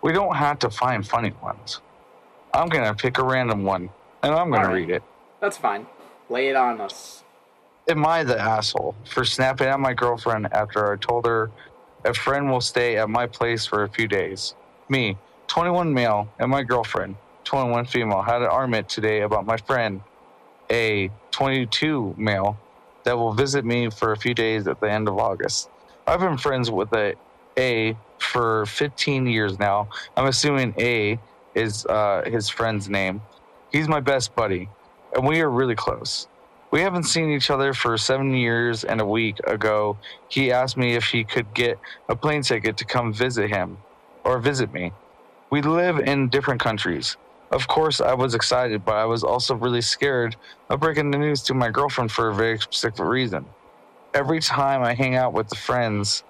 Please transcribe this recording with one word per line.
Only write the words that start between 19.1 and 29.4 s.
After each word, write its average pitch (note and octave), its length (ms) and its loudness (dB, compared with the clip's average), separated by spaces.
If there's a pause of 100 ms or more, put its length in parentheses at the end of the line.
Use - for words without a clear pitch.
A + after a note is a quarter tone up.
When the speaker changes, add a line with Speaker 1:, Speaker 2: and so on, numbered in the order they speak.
Speaker 1:
about G#2 240 0
my A2+ 120 0
friend, A2 440 -2 (680)
a G#2+ 400 2 (220)
twenty-two C3+ 840 0
male, G#2 400 0 (460)
that B2 140 0
will A2+ 160 0
visit C3+ 320 2
me A#2+ 240 0
for A2 220 -2
a G#2+ 60 -2
few A#2+ 160 -2
days A2 340 0
at C#2+ 140 -2
the G#2+ 100 0
end G#2+ 160 0
of F#2+ 100 -2
August. - 520 -2 (360)
I've E3+ 140 4
been F3+ 180 2
friends B2+ 340 0
with G#2 220 -2
a, G#2 220 0 (420)
A A2+ 380 0 (240)
for A2 460 0
fifteen C3+ 600 -2
years G#2+ 340 0